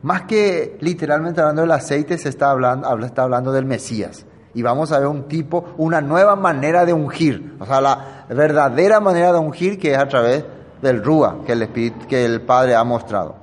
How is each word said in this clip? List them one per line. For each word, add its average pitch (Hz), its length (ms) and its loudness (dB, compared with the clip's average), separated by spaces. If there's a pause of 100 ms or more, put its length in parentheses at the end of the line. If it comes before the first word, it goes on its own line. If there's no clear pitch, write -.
más 180 220 -4
que 202 580 0
literalmente 160 580 -2
hablando 151 220 2
del 165 100 2
aceite, 147 460 -2
se 156 100 -8
está 139 240 0
hablando, 127 340 0
habla, 120 200 -2
está 127 180 -4
hablando 127 300 -2
del 131 120 0
Mesías. 113 600 -6 (280)
Y 120 80 -6
vamos 139 300 0
a 143 80 2
ver 139 80 0
un 143 220 -6
tipo, 160 480 -6
una 160 240 0
nueva 180 340 4
manera 170 500 2
de 170 60 2
ungir, 147 680 -2
o - 60 -12
sea, 135 140 2
la - 500 -2
verdadera 151 720 4
manera 180 320 4
de 170 80 4
ungir 180 400 -2
que 151 140 0
es 135 40 2
a 139 100 2
través 131 360 2 (380)
del 123 200 0
Rúa, 139 440 2
que 120 80 -2
el 117 80 0
Espíritu, 113 460 -6
que 127 180 0
el 117 160 -2
Padre 127 340 2
ha 113 80 4
mostrado. 107 600 -4